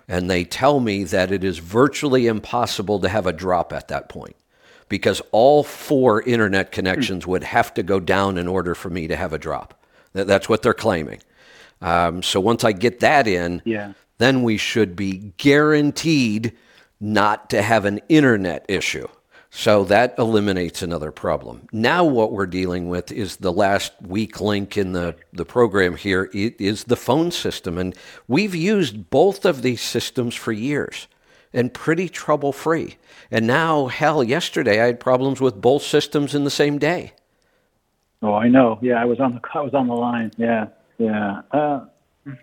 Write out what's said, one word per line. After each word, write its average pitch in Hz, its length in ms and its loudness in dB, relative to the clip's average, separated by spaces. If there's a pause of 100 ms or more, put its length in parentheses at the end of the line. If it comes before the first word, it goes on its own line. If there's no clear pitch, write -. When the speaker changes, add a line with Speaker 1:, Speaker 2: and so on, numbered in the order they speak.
Speaker 1:
and 90 240 -2
they 90 140 0
tell 139 360 2
me 101 240 0
that 92 280 0
it 95 100 -2
is 92 160 -4
virtually 127 680 2
impossible 107 720 -2
to 92 80 -2
have 98 180 -2
a 87 60 0
drop 85 400 -2
at 71 160 -10
that 71 220 -8
point 52 260 -18 (520)
because 98 320 0 (120)
all 139 320 6
four 127 580 2
internet 104 480 2
connections 92 540 -2
Speaker 2:
Hmm. 87 60 -6
Speaker 1:
would 92 140 0
have - 300 0
to 117 80 -2
go 98 160 0
down 95 400 0
in 87 80 -4
order 87 280 -2
for 95 160 -10
me 85 180 -6
to 82 80 -2
have 85 160 -6
a 78 60 -6
drop. 73 360 -10 (400)
Th-, 95 120 -4
that's 98 220 2
what 110 140 2
they're 113 120 2
claiming. 80 440 -2 (640)
Um, 85 420 0
so - 160 -2
once 113 240 2
I 113 100 4
get 117 280 -2
that 135 260 4
in, 87 380 -2
Speaker 2:
Yeah. 104 280 -6 (260)
Speaker 1:
then 127 240 4
we 113 160 0
should 98 360 -2
be 98 440 -6
guaranteed 143 1160 2 (480)
not 104 500 0
to 101 120 2
have 107 240 2
an 101 140 -2 (100)
internet 107 580 4
issue. 80 400 -4 (420)
So 107 340 2
that 107 340 4
eliminates 101 640 0
another 82 280 -6
problem. 69 640 -6
Now 135 320 2
what 120 280 2
we're 98 140 -2
dealing 90 420 -4
with 90 220 -6
is 98 260 -8
the 92 160 -2
last 98 400 0 (140)
weak 98 340 -6
link 101 360 -2
in 95 160 -2
the, 87 240 -4 (160)
the 85 140 -8
program 98 500 2
here. 95 380 0
It 104 260 -4
is 101 240 -2
the 117 120 2
phone 160 340 0
system. 87 480 -6
And 92 180 -4 (320)
we've 185 260 0
used 160 560 -2
both 180 360 2
of 143 160 0
these 123 180 0
systems 120 540 -4
for - 180 -6
years 120 560 -6 (440)
and 123 200 -2
pretty 165 360 -2
trouble-free. 151 880 -2 (340)
And 113 160 0
now, 151 400 2
hell, 151 380 0
yesterday 120 560 0
I 117 60 4
had 120 120 0
problems 127 420 0
with 120 200 0
both 139 220 4
systems 143 520 0
in 143 80 0
the 143 80 0
same 147 280 0
day. 147 340 -2 (1080)
Speaker 2:
Oh, 104 120 0
I 110 140 2
know. 123 340 6
Yeah, 123 180 0
I 117 40 0
was 120 160 0
on 127 140 0
the, 120 60 -12 (140)
I 156 60 -4
was 135 120 -6
on 127 140 0
the 120 80 -2
line. 120 420 -4
Yeah, 113 300 -2 (320)
yeah. 107 440 -2 (100)
Uh, 147 320 -2 (580)